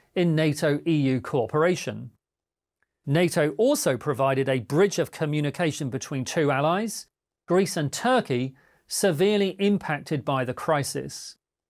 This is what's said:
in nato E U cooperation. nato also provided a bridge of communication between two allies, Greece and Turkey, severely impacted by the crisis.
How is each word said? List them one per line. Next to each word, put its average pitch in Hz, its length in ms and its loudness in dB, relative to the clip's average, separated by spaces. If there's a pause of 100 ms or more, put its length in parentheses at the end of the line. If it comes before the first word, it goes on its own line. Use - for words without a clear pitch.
(140)
in 175 200 2
nato 151 520 2
E 160 100 2 (180)
U 123 80 0
cooperation. 131 880 -2 (960)
nato 151 460 2
also 220 440 2
provided 135 520 0
a 131 120 2
bridge 175 380 2
of 147 140 -2
communication 151 760 -2
between 131 340 -6
two 147 260 0
allies, 170 560 -2 (400)
Greece 180 300 2
and 147 160 -2
Turkey, - 600 0 (340)
severely 196 680 2
impacted 165 680 0
by 135 200 0
the 123 100 -4
crisis. - 840 -4 (320)